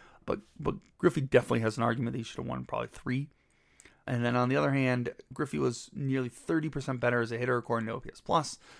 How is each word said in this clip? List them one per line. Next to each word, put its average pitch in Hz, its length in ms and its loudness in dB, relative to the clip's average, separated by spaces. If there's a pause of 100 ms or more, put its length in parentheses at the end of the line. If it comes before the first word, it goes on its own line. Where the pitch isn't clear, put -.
(260)
but, - 140 0 (200)
but - 160 -2 (220)
Griffey 160 240 4
definitely 123 380 4
has 110 180 0
an 123 60 0
argument 117 300 0
that - 40 -6
he 113 60 -6
should - 140 -12
have 127 100 -6
won 127 180 -6
probably - 260 -4
three. 135 380 -4 (800)
And 120 180 0
then 120 100 2
on 123 140 4
the 131 60 2
other 147 160 4
hand, 127 420 2 (200)
Griffey 147 260 -4
was 127 340 -2
nearly 135 360 -2
thirty 160 380 -2
percent 135 320 -4
better 123 220 4
as 117 100 -2
a 113 60 -2
hitter, 123 200 2
according 117 300 -2
to 110 60 -4
O - 60 -6
P - 120 -12
S - 100 -20
plus, 165 360 0 (220)